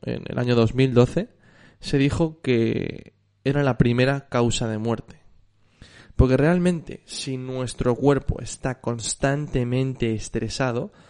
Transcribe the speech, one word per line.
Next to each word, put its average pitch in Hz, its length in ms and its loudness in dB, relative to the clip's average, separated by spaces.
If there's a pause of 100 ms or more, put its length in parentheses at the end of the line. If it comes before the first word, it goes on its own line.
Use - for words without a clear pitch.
en - 220 -6
el - 140 -6
año 123 160 0
dos 113 180 4
mil 131 200 2
doce 127 360 4 (520)
se - 160 -2
dijo 156 440 0
que - 720 -2 (300)
era 139 200 0
la 131 140 2
primera 127 520 2
causa 120 400 0
de 107 80 -4
muerte. 113 420 -6 (960)
Porque 127 220 6
realmente, 175 680 0
si - 300 -8
nuestro 127 600 -4
cuerpo 135 440 2
está - 400 -6
constantemente 127 1300 -2
estresado, 117 800 -4 (160)